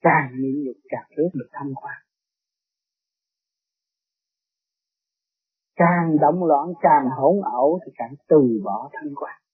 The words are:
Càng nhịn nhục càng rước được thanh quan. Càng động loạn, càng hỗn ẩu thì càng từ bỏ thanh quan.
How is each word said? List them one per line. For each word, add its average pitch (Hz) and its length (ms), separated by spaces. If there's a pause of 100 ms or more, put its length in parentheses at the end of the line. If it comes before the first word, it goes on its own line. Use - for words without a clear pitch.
Càng 147 280 (100)
nhịn 135 240
nhục 127 120 (120)
càng 117 280
rước 165 180
được 127 180
thanh 143 220
quan. - 240 (3750)
Càng 170 440
động 160 240
loạn, 151 220 (140)
càng 147 260 (120)
hỗn 147 180 (160)
ẩu 143 340
thì - 100
càng 120 180 (140)
từ 127 360
bỏ 110 280
thanh 143 220
quan. - 280 (120)